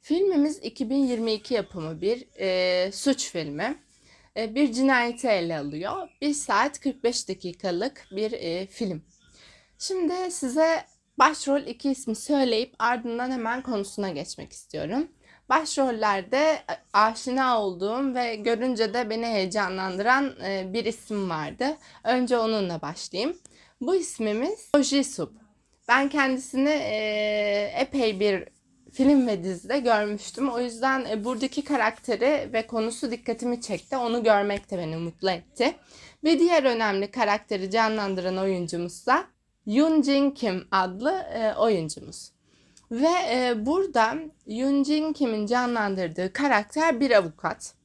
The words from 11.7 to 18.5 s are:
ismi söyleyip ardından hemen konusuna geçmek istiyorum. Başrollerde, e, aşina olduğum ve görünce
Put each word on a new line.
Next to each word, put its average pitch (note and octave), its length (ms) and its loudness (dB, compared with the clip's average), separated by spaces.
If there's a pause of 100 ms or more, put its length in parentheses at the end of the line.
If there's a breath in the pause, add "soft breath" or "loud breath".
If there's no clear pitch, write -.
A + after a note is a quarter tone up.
ismi A#3 240 -4
söyleyip B3+ 640 0
ardından A#3+ 520 -2
hemen B3 320 -4
konusuna G3+ 460 -4
geçmek - 420 -10
istiyorum. F#3 560 -6 (420 soft breath)
Başrollerde, A3+ 880 0
e, D4+ 260 2 (300)
aşina A#3 680 2
olduğum G#3 540 -2
ve A#3+ 200 -2
görünce A3 580 0